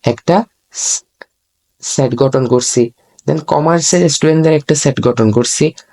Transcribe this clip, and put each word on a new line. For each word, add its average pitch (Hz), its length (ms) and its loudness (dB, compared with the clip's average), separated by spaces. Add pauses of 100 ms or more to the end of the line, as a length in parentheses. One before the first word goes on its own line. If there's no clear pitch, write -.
একটা - 340 0 (360)
স-, - 300 -6 (800)
সেট 131 320 -2
গঠন 135 320 0
করছি, 123 360 0 (440)
then 151 180 -2
কমার্সের 160 640 0
স্টুডেন্টদের 160 440 2
একটা 151 220 0
সেট 139 260 -2
গঠন 120 300 2
করছি, 120 340 0 (280)